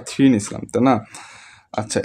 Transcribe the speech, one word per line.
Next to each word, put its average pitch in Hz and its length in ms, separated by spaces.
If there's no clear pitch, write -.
থ্রি - 220
নিয়েছিলাম, 104 340
তাই 113 100
না? 135 120
আচ্ছা, 110 280